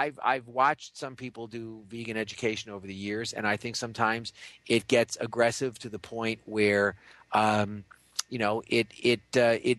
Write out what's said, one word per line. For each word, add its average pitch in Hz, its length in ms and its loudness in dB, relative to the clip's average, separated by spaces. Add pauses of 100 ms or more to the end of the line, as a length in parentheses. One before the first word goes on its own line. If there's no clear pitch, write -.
I've, 143 180 -6
I've 127 260 0
watched 131 480 0
some 131 180 -10
people 120 320 -12
do 113 420 -12
vegan 117 280 -8
education 110 560 -4
over 98 140 -12
the 98 80 -10
years, 104 400 -4
and 107 120 -4
I 104 120 2
think 117 180 -8
sometimes 113 560 -2 (340)
it 113 220 2
gets - 320 2
aggressive 117 600 0
to 120 100 -10
the 104 80 -12
point 113 480 -4
where, 101 500 4 (360)
um, 107 520 2 (460)
you 123 80 -6
know, 107 300 0
it, 113 180 2 (160)
it, 120 180 4 (160)
uh, 117 260 6
it, 123 160 2